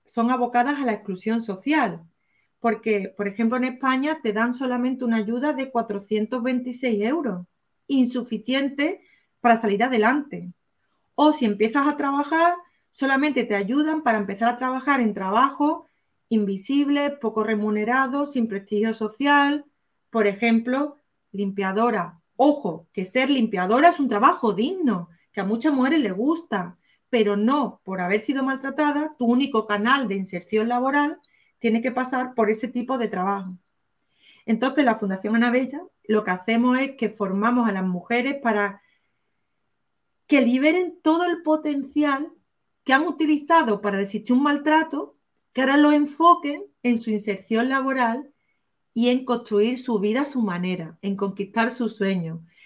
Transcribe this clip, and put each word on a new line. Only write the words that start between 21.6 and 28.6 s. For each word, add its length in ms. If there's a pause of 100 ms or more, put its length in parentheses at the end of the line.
Ojo, 540
que 140
ser 240
limpiadora 600
es 100
un 100
trabajo 440
digno, 560 (220)
que 100
a 40
muchas 280
mujeres 280
les 120
gusta, 640 (320)
pero 280
no, 460
por 180
haber 180
sido 240
maltratada, 760